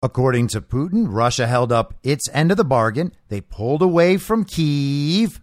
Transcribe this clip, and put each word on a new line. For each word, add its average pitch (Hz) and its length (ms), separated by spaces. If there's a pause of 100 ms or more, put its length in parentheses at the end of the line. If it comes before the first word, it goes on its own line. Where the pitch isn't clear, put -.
According 127 480
to 110 120
Putin, 180 480
Russia 117 380
held 123 240
up 117 320
its 139 280
end 156 200
of 202 60
the 226 60
bargain. 127 500 (160)
They 101 120
pulled 127 400
away 180 360
from 214 280
Kyiv 147 960